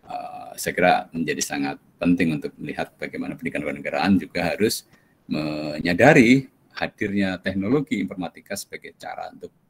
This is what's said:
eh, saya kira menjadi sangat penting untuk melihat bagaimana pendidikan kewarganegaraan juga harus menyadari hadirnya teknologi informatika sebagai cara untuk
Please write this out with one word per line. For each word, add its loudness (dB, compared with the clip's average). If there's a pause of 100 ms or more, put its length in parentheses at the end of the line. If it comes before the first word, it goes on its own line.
eh, -12
saya -6
kira 2
menjadi -2
sangat -4 (160)
penting 2
untuk -8
melihat -8
bagaimana -10
pendidikan -6
kewarganegaraan 0
juga -6
harus -2 (460)
menyadari 4 (240)
hadirnya -2
teknologi -2
informatika -8
sebagai -16
cara -12
untuk -18 (160)